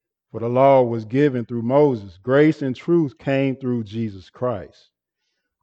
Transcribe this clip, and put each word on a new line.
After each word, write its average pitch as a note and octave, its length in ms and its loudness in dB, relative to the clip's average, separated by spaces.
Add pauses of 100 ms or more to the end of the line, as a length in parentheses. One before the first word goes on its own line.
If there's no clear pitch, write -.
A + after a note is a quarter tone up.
(320)
For A2+ 80 -12
the A2+ 80 -6
law C3 360 4
was A#2 220 -4
given B2+ 380 0
through A#2 200 -8
Moses. A#2+ 580 0
Grace D3 400 2
and C3 140 -4
truth E3+ 420 -2
came C3+ 380 -2
through B2 280 -4
Jesus G#2 460 -8
Christ. G2+ 640 -8 (720)